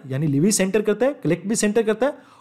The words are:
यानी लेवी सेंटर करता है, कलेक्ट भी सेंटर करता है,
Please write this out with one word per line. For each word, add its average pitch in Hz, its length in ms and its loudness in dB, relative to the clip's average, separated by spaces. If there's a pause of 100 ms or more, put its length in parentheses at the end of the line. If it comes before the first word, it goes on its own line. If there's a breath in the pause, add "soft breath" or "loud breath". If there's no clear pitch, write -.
यानी 135 200 -4
लेवी 147 260 2
सेंटर 190 300 0
करता 208 240 0
है, 285 80 0
कलेक्ट 175 320 -4
भी 214 100 -2
सेंटर 214 260 0
करता 214 240 0
है, 294 120 -4 (220 loud breath)